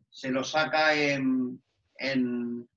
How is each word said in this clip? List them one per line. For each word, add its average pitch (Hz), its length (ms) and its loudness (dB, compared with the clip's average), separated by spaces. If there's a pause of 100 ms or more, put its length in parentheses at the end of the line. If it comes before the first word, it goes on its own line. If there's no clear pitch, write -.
(100)
Se 131 200 -8
lo 131 140 0
saca 151 500 2
en, 131 680 0 (360)
en, 120 800 -2